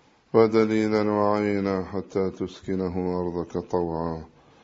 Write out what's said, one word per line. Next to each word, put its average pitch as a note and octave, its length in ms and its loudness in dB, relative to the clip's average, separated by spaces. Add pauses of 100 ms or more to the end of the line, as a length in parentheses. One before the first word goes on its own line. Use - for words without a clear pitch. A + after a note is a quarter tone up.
(340)
ودليلا A2 760 4
وعينا G#2 760 0
حتى F#2+ 440 -4
تسكنه F#2 880 -6
أرضك F2 380 -6
طوعا E2 680 -4 (400)